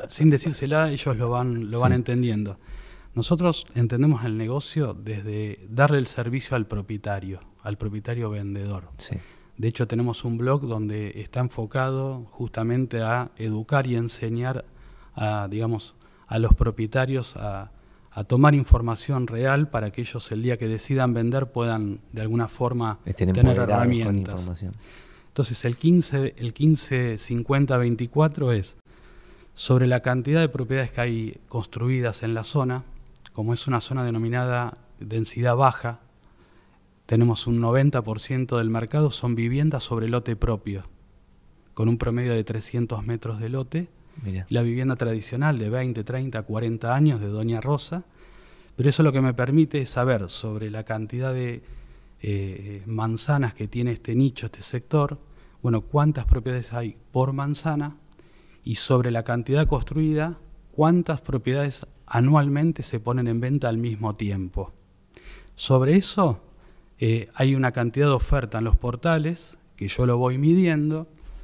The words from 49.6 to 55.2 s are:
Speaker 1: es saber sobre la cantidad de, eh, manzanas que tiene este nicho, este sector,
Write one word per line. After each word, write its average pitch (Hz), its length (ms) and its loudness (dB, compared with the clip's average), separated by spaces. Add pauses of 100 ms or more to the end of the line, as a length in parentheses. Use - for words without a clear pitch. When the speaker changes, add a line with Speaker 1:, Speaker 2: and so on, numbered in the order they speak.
Speaker 1:
es 123 100 -4
saber 120 380 2
sobre 107 420 -8
la 107 140 -8
cantidad 123 480 -4
de, 123 300 -6 (580)
eh, 98 640 -6
manzanas 113 680 -2
que 104 140 -8
tiene 120 240 -2
este 117 220 -6
nicho, 123 320 2
este 110 160 -14
sector, 143 560 -2 (440)